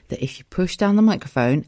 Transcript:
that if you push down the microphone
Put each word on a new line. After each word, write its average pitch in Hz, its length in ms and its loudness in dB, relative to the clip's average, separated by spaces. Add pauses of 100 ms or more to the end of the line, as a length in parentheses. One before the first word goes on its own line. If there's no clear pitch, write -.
that - 140 -8
if - 160 -8
you - 100 -20
push - 280 -4
down 202 200 2
the 214 40 4
microphone 147 680 0